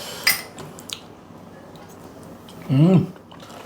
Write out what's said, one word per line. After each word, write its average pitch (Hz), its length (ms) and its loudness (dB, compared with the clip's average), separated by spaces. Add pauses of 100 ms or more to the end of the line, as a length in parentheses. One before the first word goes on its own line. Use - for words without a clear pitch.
(2750)
হুম, 160 340 6 (600)